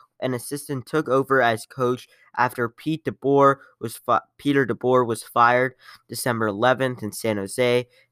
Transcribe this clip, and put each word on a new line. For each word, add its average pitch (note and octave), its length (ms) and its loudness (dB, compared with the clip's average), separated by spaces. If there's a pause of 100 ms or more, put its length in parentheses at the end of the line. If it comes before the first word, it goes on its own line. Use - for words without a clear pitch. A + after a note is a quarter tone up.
(200)
an B2+ 120 -4
assistant, C3+ 540 -10
took D#3 240 -2
over C3+ 320 2
as A#2 240 0
coach B2 420 -4 (280)
after B2 320 0
Pete - 360 -8
DeBoer C#3 520 2 (240)
was A#2+ 160 -10
fi-, - 240 0 (160)
Peter C#3 280 0
DeBoer B2 400 0
was A2+ 200 -6
fired B2 500 2 (340)
December A2+ 380 -2
eleventh A#2+ 560 0
in G#2+ 80 -8
San G#2+ 260 -4
Jose. B2 520 -2 (240)